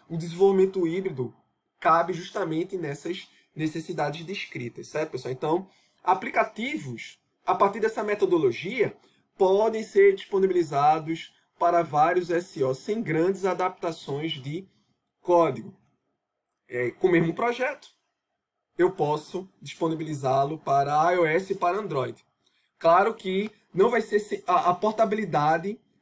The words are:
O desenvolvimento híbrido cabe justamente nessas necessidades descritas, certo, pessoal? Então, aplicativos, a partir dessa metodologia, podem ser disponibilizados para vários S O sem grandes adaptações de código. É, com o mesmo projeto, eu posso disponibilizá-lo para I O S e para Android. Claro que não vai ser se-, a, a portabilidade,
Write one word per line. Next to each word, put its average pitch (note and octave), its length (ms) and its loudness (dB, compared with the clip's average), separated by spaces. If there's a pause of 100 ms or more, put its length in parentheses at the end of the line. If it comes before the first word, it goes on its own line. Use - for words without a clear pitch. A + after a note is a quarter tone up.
O E3 80 -6
desenvolvimento F#3+ 680 2
híbrido E3 440 -4 (480)
cabe E3+ 320 2
justamente F3 640 -6
nessas E3+ 540 -8 (260)
necessidades D#3 720 -6
descritas, D3+ 600 -10
certo, D#3 240 -6
pessoal? B2+ 200 -8
Então, D#3+ 380 -2 (340)
aplicativos, G#3+ 1160 -4 (260)
a F3+ 80 2
partir G3 260 2
dessa A3 240 -2
metodologia, F3+ 960 0 (400)
podem G#3+ 460 2
ser G3+ 320 6
disponibilizados D#3+ 1160 0 (240)
para F3 260 2
vários E3 480 2
S E3+ 320 -2
O C3 100 0
sem G#3+ 300 -6
grandes F3 420 0
adaptações E3+ 840 -4
de D3+ 360 -10 (540)
código. D3+ 540 0 (920)
É, B2 220 -4
com - 180 -2
o F#3+ 40 4
mesmo E3 240 2
projeto, B3 540 -4 (840)
eu F3 140 4
posso D3+ 580 -4 (140)
disponibilizá-lo D3+ 960 -2
para D3 560 2
I F3+ 60 2
O E3+ 60 4
S F#3 280 0
e - 20 -10
para F#3 220 -2
Android. D#3 480 -6 (540)
Claro F#3+ 340 4
que G3 380 -4 (200)
não G3+ 200 2
vai A#3 100 0
ser G#3 160 0
se-, - 300 -6
a, F3 240 2
a - 20 4
portabilidade, G3 1080 0 (220)